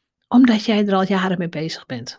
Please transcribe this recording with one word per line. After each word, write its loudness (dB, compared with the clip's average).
omdat 4
jij 0
er 0
al 2
jaren 0
mee -4
bezig -8
bent. -12